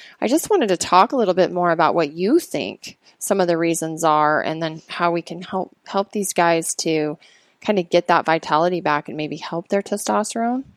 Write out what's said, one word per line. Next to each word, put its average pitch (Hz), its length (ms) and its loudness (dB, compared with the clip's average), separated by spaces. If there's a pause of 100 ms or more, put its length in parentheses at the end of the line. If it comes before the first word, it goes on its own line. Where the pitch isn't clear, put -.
(200)
I - 80 -2
just 285 220 0
wanted 320 200 2
to 175 80 2
talk 190 340 4
a 285 60 -2
little 185 180 2
bit 175 160 2
more 175 180 0
about 160 240 2
what 156 200 0
you 196 260 2
think - 580 -8 (220)
some 196 200 0
of 180 80 2
the 170 100 2
reasons 165 460 -2
are, 151 380 4
and 160 200 -4
then 160 260 -6
how 175 240 -2
we 170 100 -2
can 170 200 -12
help, 185 320 -8 (120)
help 202 260 -4
these 202 220 -4
guys 170 420 2
to 156 420 -2 (440)
kind 214 180 0
of 170 100 -4
get 175 180 2
that 160 180 2
vitality 165 560 0
back 151 260 -2
and - 80 -12
maybe 151 220 -6
help 170 320 -8
their 202 120 0
testosterone. 226 840 -4 (120)